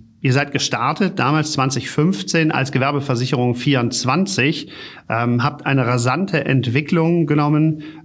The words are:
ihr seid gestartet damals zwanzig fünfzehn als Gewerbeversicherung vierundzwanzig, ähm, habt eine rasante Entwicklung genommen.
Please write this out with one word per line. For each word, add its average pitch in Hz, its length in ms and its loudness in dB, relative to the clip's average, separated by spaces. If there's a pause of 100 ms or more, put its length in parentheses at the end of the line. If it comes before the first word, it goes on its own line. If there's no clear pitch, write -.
(200)
ihr 127 120 0
seid 143 180 0
gestartet 151 680 -2
damals 151 320 2
zwanzig 131 380 -2
fünfzehn 160 600 0
als 135 220 0
Gewerbeversicherung 127 840 0
vierundzwanzig, 131 1120 0 (400)
ähm, 120 360 0
habt 143 200 -4
eine 135 220 2
rasante 127 580 0
Entwicklung 156 840 2
genommen. 151 580 2 (200)